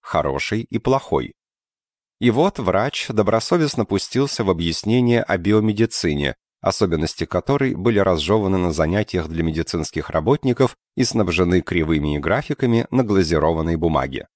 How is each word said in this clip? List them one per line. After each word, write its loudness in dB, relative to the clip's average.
хороший -2
и -6
плохой. -2
И 2
вот 0
врач -2
добросовестно 0
пустился -2
в 2
объяснение 2
о -2
биомедицине, 0
особенности -2
которой -2
были 0
разжеваны 2
на 0
занятиях -2
для -4
медицинских -4
работников 0
и 0
снабжены 2
кривыми 0
и -2
графиками 0
на 2
глазированной 2
бумаге. -2